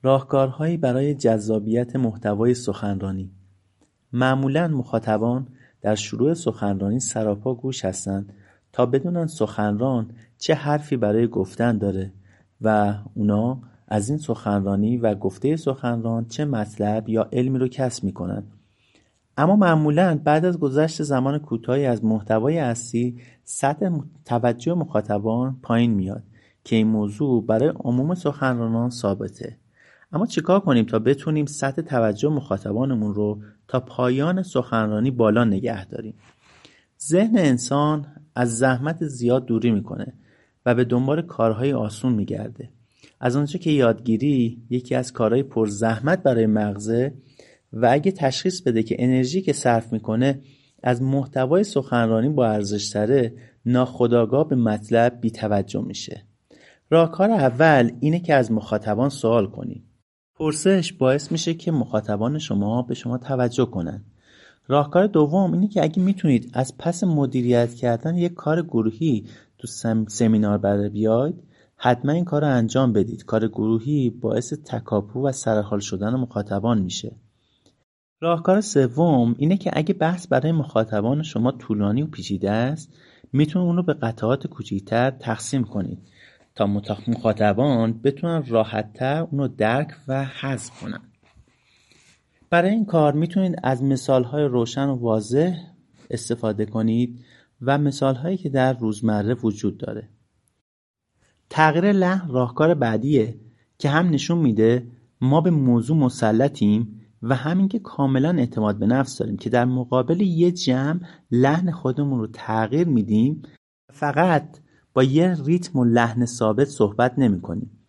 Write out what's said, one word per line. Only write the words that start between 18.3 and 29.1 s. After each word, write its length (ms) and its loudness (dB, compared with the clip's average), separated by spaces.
اما 180 4
معمولاً 680 4
بعد 220 2
از 140 0
گذشت 440 0
زمان 360 0
کوتاهی 460 -2
از 180 0
محتوای 540 0
اصلی، 640 -4
سطح 440 -2
م-، 220 -4
توجه 480 0
مخاطبان 880 -2
پایین 300 2
میاد 300 -4
که 120 -2
این 120 4
موضوع 580 0
برای 240 2
عموم 460 -2
سخنرانان 760 -2
ثابته. 680 -6